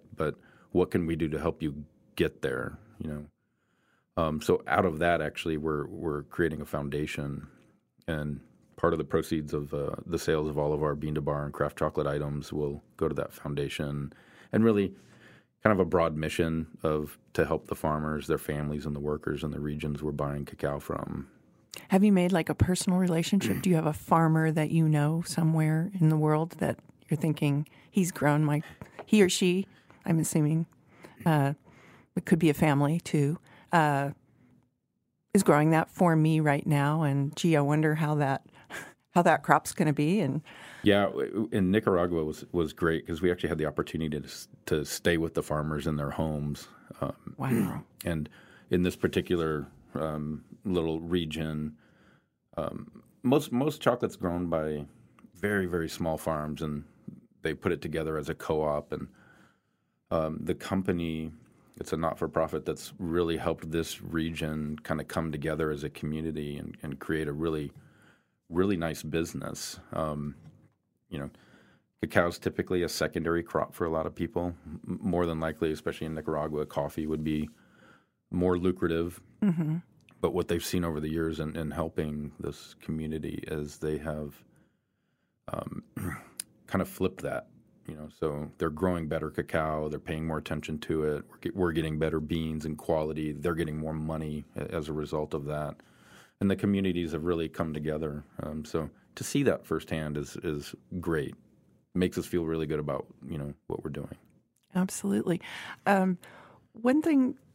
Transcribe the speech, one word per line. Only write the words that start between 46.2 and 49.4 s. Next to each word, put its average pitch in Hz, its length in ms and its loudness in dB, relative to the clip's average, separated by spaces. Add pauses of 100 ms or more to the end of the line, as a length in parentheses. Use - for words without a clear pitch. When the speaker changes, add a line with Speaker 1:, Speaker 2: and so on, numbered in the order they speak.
Speaker 1:
Um, - 140 -4 (240)
Speaker 2:
Wow. 123 460 -2 (100)
Speaker 1:
<clears throat> - 120 -16
and 80 220 -2 (440)
in 90 120 4
this 87 120 2
particular, 80 720 0 (280)